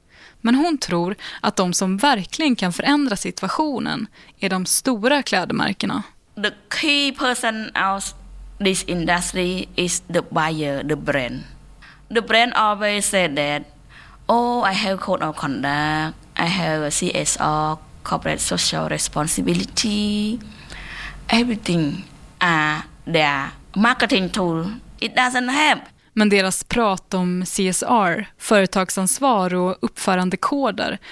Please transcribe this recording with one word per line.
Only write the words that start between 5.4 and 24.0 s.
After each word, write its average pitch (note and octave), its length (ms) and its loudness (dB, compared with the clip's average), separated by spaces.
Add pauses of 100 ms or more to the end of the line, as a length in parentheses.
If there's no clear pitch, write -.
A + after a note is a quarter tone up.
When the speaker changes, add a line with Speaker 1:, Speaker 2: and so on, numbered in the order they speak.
Speaker 2:
The - 460 -6
key C#4+ 320 2
person A#3 580 -2 (260)
of - 180 -8 (440)
this F#3+ 260 2
industry F3+ 920 0
is F3 260 0
the F3 200 0 (100)
buyer, D#3 580 0
the D3+ 80 2
brand. C#3 440 -2 (720)
The A3+ 60 4
brand A3+ 340 2
always G#3 540 2
say F#3 200 2
that, D3 340 -2 (640)
"Oh, A#3+ 460 2
I - 20 -2
have G3 220 0
code F#3 300 -2
of D#3 100 -6
conduct, D3+ 800 -2 (220)
I F3 80 0
have D#3+ 400 0
a D3 40 -2
C - 240 -2
S D3+ 260 -2
R, D#3 360 0 (260)
corporate D#3+ 360 -4
social D#3+ 500 -2
responsibility." G#3 1500 -2 (920)
Everything F#3 760 0 (340)
are D#3 440 2 (220)
their D3 440 2 (260)
marketing A3 560 4